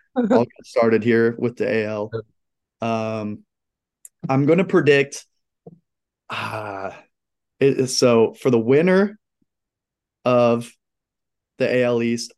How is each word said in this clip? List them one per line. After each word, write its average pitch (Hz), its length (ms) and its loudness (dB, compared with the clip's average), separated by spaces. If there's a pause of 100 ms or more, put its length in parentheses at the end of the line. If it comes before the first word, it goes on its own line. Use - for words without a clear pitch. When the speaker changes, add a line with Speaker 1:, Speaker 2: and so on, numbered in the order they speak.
Speaker 1:
<laughs> - 160 -20
Speaker 2:
I'll 233 280 2
get - 220 -14
started 113 360 0
here 117 340 2
with 120 200 -6
the 107 120 -6
A 107 180 -2
L. 107 240 -8 (680)
Um, 110 640 -8 (840)
I'm 139 180 2
gonna 165 180 2
predict, 143 640 0 (1040)
uh, 107 600 -8 (720)
it, 131 280 2
so 117 460 2
for - 160 -4
the 120 80 4
winner 180 600 2 (1080)
of 120 460 2 (880)
the 127 100 0
A 127 160 0
L 120 180 0
East, 117 360 -4